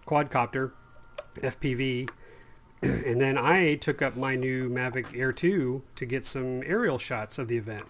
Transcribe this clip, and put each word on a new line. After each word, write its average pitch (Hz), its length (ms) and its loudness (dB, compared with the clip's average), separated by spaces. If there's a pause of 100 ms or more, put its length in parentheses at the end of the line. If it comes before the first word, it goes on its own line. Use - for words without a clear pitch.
quadcopter, 135 640 0 (720)
F 131 180 -2
P 131 140 0
V, 127 340 0 (400)
<clears throat> - 340 -20
and 131 380 0
then 135 180 4
I 156 380 6
took - 260 -2
up 131 140 0
my 131 200 0
new 131 320 0
Mavic 123 500 -2
Air 127 140 2
two 135 500 2 (140)
to 131 100 -6
get 123 200 -2
some 127 380 -2
aerial 180 340 2
shots 110 400 -6
of 123 100 -4
the 117 80 0
event, 107 340 -6